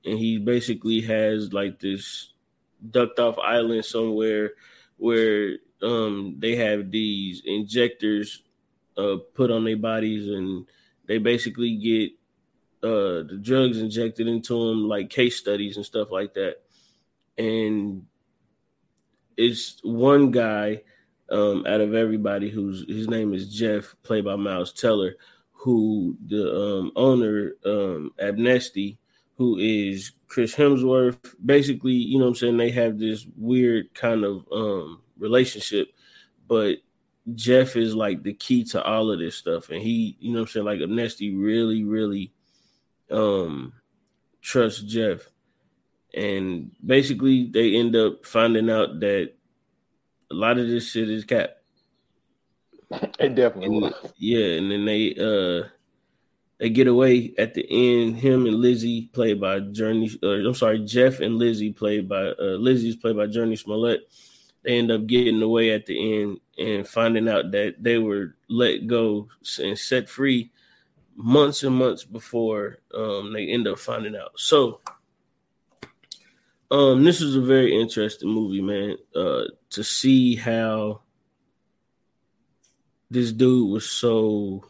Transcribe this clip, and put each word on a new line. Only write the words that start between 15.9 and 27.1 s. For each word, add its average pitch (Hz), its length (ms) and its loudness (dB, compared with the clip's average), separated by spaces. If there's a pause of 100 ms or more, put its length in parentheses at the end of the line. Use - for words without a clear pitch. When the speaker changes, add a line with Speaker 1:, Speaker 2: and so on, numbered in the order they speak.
Speaker 1:
like 98 240 -4
that. 95 280 -6 (760)
And 107 680 -4 (1300)
it's 117 460 -2
one 131 480 4
guy, 107 520 -2 (460)
um, 104 380 0
out 107 140 0
of 107 140 0
everybody 107 540 -2
who's, 101 380 -6
his 107 220 -6
name 110 260 -2
is 95 180 -8
Jeff, 107 520 -4
played 107 200 -2
by 101 120 -4
Miles 95 360 -4
Teller, 104 440 0 (360)
who 107 720 0
the, 87 320 -4
um, 98 380 -4
owner, 113 680 2